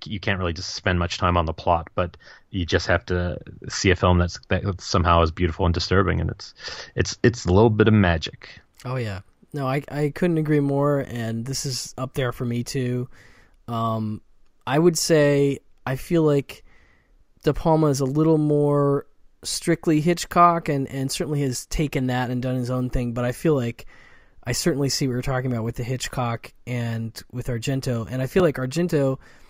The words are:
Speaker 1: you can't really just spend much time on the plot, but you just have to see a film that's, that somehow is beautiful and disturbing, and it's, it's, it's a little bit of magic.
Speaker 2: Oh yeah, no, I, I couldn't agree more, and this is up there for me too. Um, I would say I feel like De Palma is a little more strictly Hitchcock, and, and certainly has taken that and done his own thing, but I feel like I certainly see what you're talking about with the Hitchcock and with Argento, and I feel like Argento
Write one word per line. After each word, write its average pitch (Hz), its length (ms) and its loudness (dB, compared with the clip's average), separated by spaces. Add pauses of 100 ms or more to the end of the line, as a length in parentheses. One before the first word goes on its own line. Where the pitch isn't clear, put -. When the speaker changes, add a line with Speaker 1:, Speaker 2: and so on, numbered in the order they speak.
Speaker 1:
you 104 160 -8
can't 98 180 -2
really 87 140 -2
just 90 200 -10
spend 90 280 0
much 85 180 -2
time 90 180 2
on 85 100 2
the 82 60 -4
plot, 85 440 0
but 90 200 -4 (340)
you 92 140 -4
just 90 220 0
have 87 200 2
to 87 320 -2 (300)
see - 220 0
a 87 60 6
film 90 220 4
that's, 87 200 0 (100)
that 92 320 -2
somehow 85 420 4
is 80 100 2
beautiful 90 320 -2
and 85 100 4
disturbing, 87 460 2
and 85 100 -2
it's, - 240 -14 (400)
it's, - 300 -4
it's 120 220 2
a 90 60 2
little 110 180 6
bit 107 180 4
of 107 60 4
magic. - 680 0 (240)
Speaker 2:
Oh 131 100 -6
yeah, 104 260 -6 (320)
no, 139 140 -6
I, 139 240 -2
I 147 240 -2
couldn't 175 240 0
agree 151 220 2
more, 139 400 2
and 113 440 -6
this 135 220 -6
is - 320 -8
up 135 160 -8
there 131 160 -2
for 131 140 -6
me 120 180 -2
too. 123 460 -4 (580)
Um, 110 540 -4 (460)
I 131 120 0
would 165 180 4
say 143 640 2 (260)
I 131 120 -4
feel 165 260 0
like 143 420 0 (800)
De 147 100 2
Palma 160 360 4
is 139 120 2
a 139 40 0
little 156 340 4
more 147 680 2 (360)
strictly - 580 0
Hitchcock, 170 680 2
and, 139 200 0
and 135 220 -4
certainly 143 320 -4
has 127 240 -4
taken 139 400 -2
that 127 240 -2
and 127 100 -2
done 127 160 -2
his 123 140 -4
own 127 180 -2
thing, 120 260 -2
but 123 100 -2
I 123 80 -2
feel 156 240 0
like 117 300 -4 (600)
I 123 60 -4
certainly 135 380 0
see 139 180 -2
what 123 60 -2
you're 123 80 -4
talking 127 280 -2
about 117 140 -2
with 117 100 -4
the 117 100 -6
Hitchcock 120 680 -6 (160)
and 113 520 -6 (120)
with 123 160 -8
Argento, 120 600 -4
and 131 140 -4
I 131 40 -4
feel 180 180 2
like 147 120 2
Argento 135 640 0 (320)